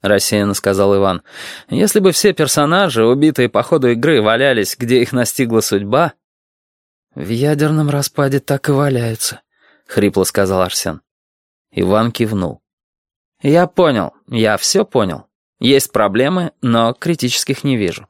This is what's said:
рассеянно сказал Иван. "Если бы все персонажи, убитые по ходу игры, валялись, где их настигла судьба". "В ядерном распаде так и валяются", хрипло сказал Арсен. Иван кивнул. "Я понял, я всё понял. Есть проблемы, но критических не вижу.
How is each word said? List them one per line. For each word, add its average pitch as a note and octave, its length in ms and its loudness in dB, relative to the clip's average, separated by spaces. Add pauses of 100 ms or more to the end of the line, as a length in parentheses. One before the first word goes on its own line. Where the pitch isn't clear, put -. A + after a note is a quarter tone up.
рассеянно G2+ 540 0
сказал G2 420 2
Иван. G2 260 0 (460)
"Если G#3 320 0
бы F#3+ 100 4
все F#3+ 220 0
персонажи, D3+ 760 0
убитые C3+ 420 2
по A2+ 140 0
ходу C3+ 260 0
игры, A#2+ 320 2
валялись, A2+ 560 0
где A#2+ 260 2
их A#2+ 100 -4
настигла A#2 480 0
судьба". G#2+ 540 0 (1000)
"В D#2 140 -10
ядерном D3 640 0
распаде C#3+ 500 -2
так - 280 -4
и D3 40 2
валяются", B2 720 -2 (440)
хрипло G2 380 0
сказал F#2+ 380 0
Арсен. F2+ 400 -6 (680)
Иван G#2+ 420 0
кивнул. G2+ 500 -4 (800)
"Я E3 240 2
понял, C#3 480 0 (140)
я A2 280 0
всё - 280 0
понял. F#2 420 -4 (320)
Есть C3+ 340 2
проблемы, B2+ 600 0 (100)
но A#2 320 0
критических C#3+ 680 -4
не C3+ 120 0
вижу. F#2 340 -4